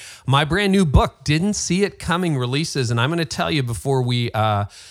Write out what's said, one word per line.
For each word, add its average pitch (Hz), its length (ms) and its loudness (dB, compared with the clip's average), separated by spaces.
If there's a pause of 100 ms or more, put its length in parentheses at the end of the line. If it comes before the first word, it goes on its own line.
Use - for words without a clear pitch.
(260)
my 139 180 4
brand 190 280 0
new 196 120 4
book, 143 400 2
Didn't 170 300 0
See 185 280 -2
It - 160 -2
Coming, 170 380 0
releases. 127 540 -2
And 117 100 0
I'm 127 80 2
gonna 170 160 -2
tell 170 260 -4
you 151 120 0
before 127 400 -2
we, 120 300 -2
uh, 107 340 0 (240)